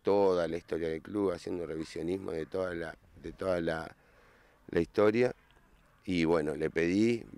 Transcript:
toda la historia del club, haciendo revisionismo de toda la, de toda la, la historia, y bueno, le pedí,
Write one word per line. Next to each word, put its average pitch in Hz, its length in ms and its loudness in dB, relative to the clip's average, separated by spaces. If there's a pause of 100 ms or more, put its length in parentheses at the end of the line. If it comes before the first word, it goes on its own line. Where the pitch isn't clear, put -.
toda 95 440 4
la 82 100 -4
historia 85 300 -6
del 80 140 -4
club, 98 300 -2
haciendo 87 340 -6
revisionismo 82 680 -6
de 80 140 -6
toda 92 300 -4
la, 82 200 -8 (280)
de 85 80 -10
toda 90 280 -2
la, 82 320 -4 (760)
la 87 100 0
historia, 107 540 4 (720)
y 87 200 2
bueno, 78 300 2
le 78 140 -2
pedí, 101 560 2 (120)